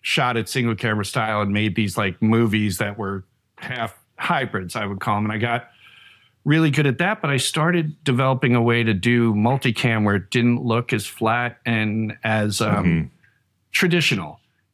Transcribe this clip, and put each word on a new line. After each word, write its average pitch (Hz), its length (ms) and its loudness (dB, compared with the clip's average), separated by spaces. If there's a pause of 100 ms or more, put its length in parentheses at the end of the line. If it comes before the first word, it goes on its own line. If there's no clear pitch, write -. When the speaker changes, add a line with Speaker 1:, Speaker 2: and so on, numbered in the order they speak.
Speaker 1:
shot 123 340 0
it 110 140 -2
single 117 260 0
camera 107 300 -2
style 110 360 -2
and 101 120 -2
made 104 220 0
these, 104 220 -2
like, 98 240 -2
movies 110 580 2
that 104 180 -4
were 98 260 -6 (360)
half 120 380 -8 (200)
hybrids, 117 580 -4
I 107 100 -4
would 98 140 -6
call 107 160 -2
them. 107 100 0
And 107 80 -2
I 110 40 -4
got 120 320 -2 (720)
really 156 280 4
good 143 140 2
at 131 120 0
that, 202 240 -2
but 147 80 -2
I 139 80 0
started 156 640 -2
developing 131 520 2
a 120 60 4
way 117 220 2
to 113 100 2
do 117 400 2
multicam 117 720 2
where 101 140 2
it 92 140 -6
didn't 120 320 2
look 120 280 0
as 107 160 -2
flat 120 580 -2
and 110 600 -2
as, 107 340 0
um, 104 260 2
Speaker 2:
Mm-hmm. 82 220 2 (640)
Speaker 1:
traditional. 147 680 0 (340)